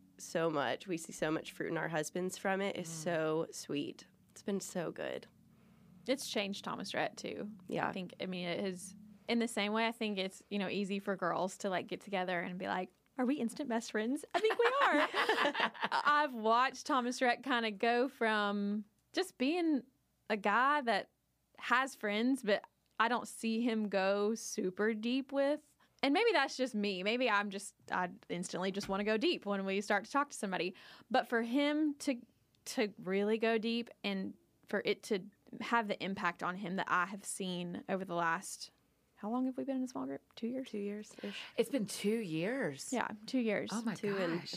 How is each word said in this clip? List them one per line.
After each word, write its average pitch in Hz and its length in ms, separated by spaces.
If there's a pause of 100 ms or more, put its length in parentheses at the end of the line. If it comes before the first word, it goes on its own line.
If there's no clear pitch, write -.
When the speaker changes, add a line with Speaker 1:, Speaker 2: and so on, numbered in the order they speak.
(180)
Speaker 1:
so 165 320
much, 135 380
we 175 100
see - 160
so 160 180
much - 200
fruit - 180
in 165 80
our 160 120
husbands 170 480
from 190 240
it, 196 140
is 165 120
Speaker 2:
Mm. 165 160
Speaker 1:
so 160 480
sweet. - 540 (260)
It's - 120
been 196 160
so 175 320
good. 65 360 (800)
Speaker 3:
It's 269 220
changed 202 360
Thomas - 280
Rhett, - 240
too. - 320 (180)
Speaker 1:
Yeah. - 200
Speaker 3:
I - 40
think, 185 300
I - 40
mean, 180 220
it 170 160
has, 190 320 (320)
in 233 120
the 240 80
same 208 240
way, 226 160
I 226 40
think 214 260
it's, 190 320
you 202 100
know, 208 100
easy 196 300
for 196 160
girls 185 440
to, 202 100
like, 180 180
get - 140
together 185 400
and 180 160
be 190 100
like, 214 220 (280)
"Are 254 80
we 269 100
instant 247 340
best 233 220
friends?" 233 420
I 349 60
think 440 180
we 466 80 (180)
are. 311 260
Speaker 1:
<laughs> 294 640 (200)
Speaker 3:
I've 294 420
watched 233 540
Thomas 247 340
Rhett 240 220
kinda 233 280
go 240 360
from 208 760 (300)
just - 240
being 311 460 (460)
a 220 80
guy 247 440
that 226 280 (500)
has 262 360
friends, 226 460
but 202 220 (360)
I 226 80
don't 233 200
see 226 340
him 220 280
go 202 440
super 214 600
deep 240 380
with. 277 280 (440)
And 277 120
maybe 453 180
that's 269 240
just 254 160
me. 202 300
Maybe 240 260
I'm 208 220
just, - 240 (160)
I 180 180 (200)
instantly 175 420
just 196 180
wanna 196 140
go 220 140
deep 302 280
when 196 200
we 196 160
start 202 240
to - 60
talk 285 200
to - 60
somebody. 180 360 (380)
But - 160
for 233 160
him 285 560
to, 269 160 (500)
to 214 260 (120)
really 196 340
go 226 220
deep 233 300 (140)
and 196 300 (340)
for 202 160
it - 200
to 202 160 (400)
have 226 300
the - 140
impact 190 400
on 180 120
him 190 220
that 175 120
I 175 160
have 196 200
seen 175 640
over 190 160
the 175 100
last, 170 560 (440)
how 202 140
long 254 160
have 262 120
we 262 80
been 269 120
in 254 60
a 254 40
small 262 180
group? 277 160 (140)
Two 226 120
years? 262 220
Speaker 1:
Two 214 100
years-ish. 202 560 (220)
Speaker 2:
It's - 120
been 233 160
two - 240 (100)
years? 175 720
Speaker 3:
Yeah, 240 180 (180)
two 262 120
years. 214 340
Speaker 2:
Oh 226 100
my 220 100
Speaker 1:
Two 202 240
and 175 160
a 170 40
Speaker 2:
gosh. - 200